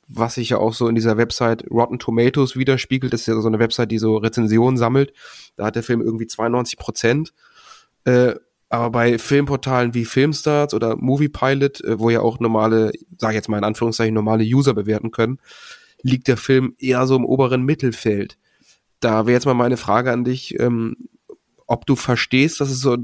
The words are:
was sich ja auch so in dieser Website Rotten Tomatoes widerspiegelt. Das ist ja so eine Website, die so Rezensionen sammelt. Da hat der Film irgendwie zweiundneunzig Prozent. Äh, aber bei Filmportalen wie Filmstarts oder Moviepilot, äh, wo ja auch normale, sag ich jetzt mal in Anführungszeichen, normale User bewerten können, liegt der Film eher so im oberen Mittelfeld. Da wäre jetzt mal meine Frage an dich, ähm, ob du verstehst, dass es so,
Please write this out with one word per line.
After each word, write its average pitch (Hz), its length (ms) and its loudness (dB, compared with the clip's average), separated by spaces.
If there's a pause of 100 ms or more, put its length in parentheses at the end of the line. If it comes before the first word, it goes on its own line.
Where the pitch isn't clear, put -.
was 113 260 -4
sich 117 160 -6
ja 113 80 0
auch 110 160 0
so 117 140 0
in 117 60 0
dieser 113 220 2
Website 117 540 0
Rotten 117 280 0
Tomatoes 123 580 0
widerspiegelt. 131 560 -2
Das 117 100 -2
ist - 40 -12
ja 110 140 0
so 110 80 0
eine 110 100 2
Website, 113 320 0
die 110 80 -2
so 110 180 2
Rezensionen 113 600 2
sammelt. 127 360 0 (440)
Da - 100 -6
hat 110 100 -4
der 117 60 -4
Film 117 180 -2
irgendwie 113 260 -4
zweiundneunzig 117 520 -4
Prozent. 131 540 -2 (720)
Äh, 123 300 4 (340)
aber 120 220 -2
bei 120 280 2
Filmportalen 131 760 0
wie 120 100 -2
Filmstarts 147 720 0
oder 110 220 0
Moviepilot, 139 880 0
äh, 110 160 -2
wo 117 100 2
ja 117 100 2
auch 110 200 0
normale, 113 500 2 (280)
sag 110 120 -2
ich 107 60 -2
jetzt 104 120 -4
mal 107 100 -2
in 101 60 -2
Anführungszeichen, 110 500 0
normale 110 300 2
User 127 300 2
bewerten 107 380 -2
können, 120 260 -2 (640)
liegt 127 260 -2
der 123 80 4
Film 131 420 0
eher 127 280 0
so 131 100 4
im 127 80 0
oberen 131 380 2
Mittelfeld. 117 760 -2 (640)
Da 110 260 2
wäre 120 80 4
jetzt 120 120 2
mal 131 80 4
meine 123 220 2
Frage 120 360 0
an 120 120 -2
dich, 127 340 -4
ähm, 117 380 -2 (720)
ob 120 180 -4
du 143 100 2
verstehst, 131 640 0
dass 139 100 -2
es 127 100 -6
so, 127 240 2